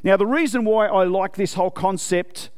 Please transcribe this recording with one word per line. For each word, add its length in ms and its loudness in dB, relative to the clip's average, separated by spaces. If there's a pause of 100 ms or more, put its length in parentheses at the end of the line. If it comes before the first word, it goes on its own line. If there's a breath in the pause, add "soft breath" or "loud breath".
Now, 140 4
the 100 2
reason 380 0
why 220 2
I 180 2
like 320 -2
this 160 -2
whole 180 0
concept, 880 -4